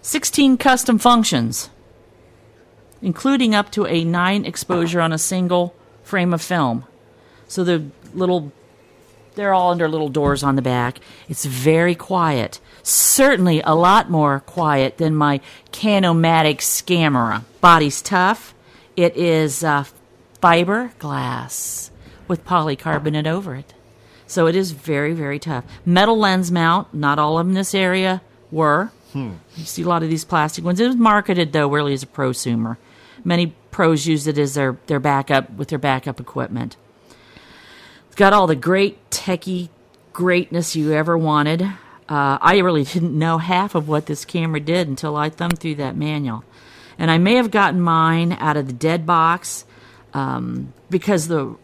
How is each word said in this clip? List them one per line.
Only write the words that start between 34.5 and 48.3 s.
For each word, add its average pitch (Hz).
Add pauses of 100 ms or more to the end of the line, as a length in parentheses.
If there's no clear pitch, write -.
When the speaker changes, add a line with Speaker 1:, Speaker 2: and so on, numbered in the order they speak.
Speaker 1:
their, 135
their 147
backup, 139
with 120
their 147
backup 131
equipment. 120 (1300)
It's -
got 196
all 202
the 160
great 190
techie 180 (440)
greatness 175
you 151
ever 156
wanted. 156
Uh, 147
I 180
really 175
didn't 165
know 165
half 180
of 151
what 151
this 151
camera 165
did 165
until 147
I 151
thumbed 170
through 160
that 143
manual. 147 (560)
And 165
I 165
may 190
have 247
gotten 185
mine 165